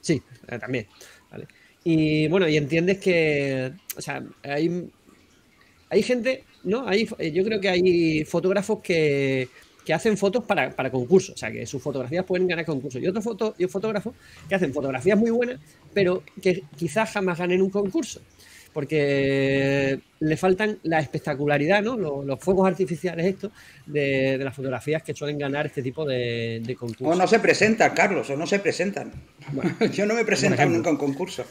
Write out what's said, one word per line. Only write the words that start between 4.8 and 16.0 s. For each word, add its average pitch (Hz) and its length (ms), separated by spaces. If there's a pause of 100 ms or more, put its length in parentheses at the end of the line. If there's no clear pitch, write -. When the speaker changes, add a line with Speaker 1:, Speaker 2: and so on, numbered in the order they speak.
Speaker 1:
hay 202 120
gente, 247 420 (180)
¿no? 220 260
Hay, 208 180 (120)
eh, 160 140
yo 185 120
creo 220 160
que 196 80
hay 175 560
fotógrafos 196 560
que, 139 680 (340)
que - 80
hacen 214 240
fotos 202 280
para, 147 260
para 131 200
concursos, 131 440
o - 40
sea, 113 140
que 113 140
sus 127 160
fotografías 143 420
pueden 185 240
ganar 170 160
concursos. 135 380
Y - 40
otros 196 160
foto-, 214 360
y 180 80
fotógrafos 208 480 (340)
que 196 60
hacen 175 180
fotografías 139 460
muy 226 140
buenas, 247 280 (320)
pero 180 300 (180)